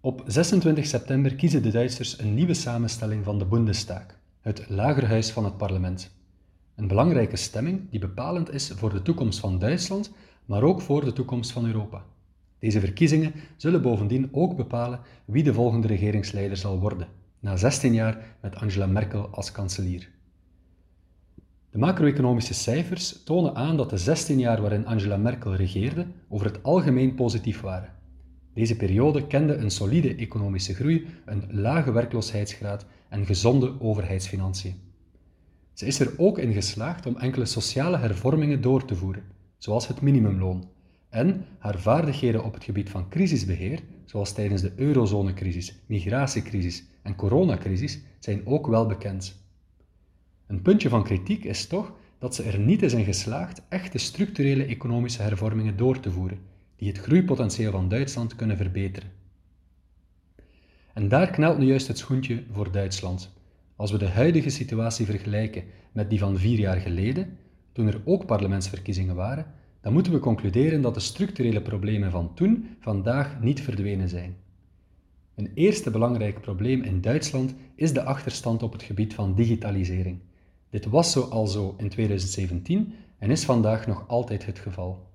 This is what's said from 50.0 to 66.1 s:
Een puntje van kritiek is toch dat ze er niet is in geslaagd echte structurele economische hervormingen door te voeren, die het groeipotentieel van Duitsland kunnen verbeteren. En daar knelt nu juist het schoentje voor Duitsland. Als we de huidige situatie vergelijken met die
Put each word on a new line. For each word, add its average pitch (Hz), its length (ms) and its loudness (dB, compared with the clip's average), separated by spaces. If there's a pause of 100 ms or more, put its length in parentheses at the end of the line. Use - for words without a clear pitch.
Een 95 140 -4
puntje 185 280 6
van 113 140 4
kritiek 101 400 -2
is - 240 -6
toch 202 260 -4 (240)
dat - 180 -6
ze - 80 -6
er 98 160 -2
niet 143 220 4
is 135 120 4
in 113 100 2
geslaagd 110 680 -4
echte - 280 -6
structurele 139 680 0
economische 120 560 -2
hervormingen 104 560 -2
door 127 220 2
te 98 120 -4
voeren, 92 280 -4 (360)
die 104 120 -4
het 98 100 -4
groeipotentieel 127 760 2
van 92 180 0
Duitsland 120 460 -2
kunnen 107 220 0
verbeteren. 95 520 -4 (1800)
En 104 140 -2
daar 139 220 6
knelt 151 280 4
nu 135 80 4
juist 135 220 4
het 110 100 -4
schoentje 131 540 -2
voor 101 200 -4
Duitsland. 95 600 -4 (420)
Als 104 160 -4
we 104 60 0
de 95 120 2
huidige 135 400 4
situatie 113 560 -2
vergelijken 104 580 -4 (280)
met 104 180 -2
die 107 100 2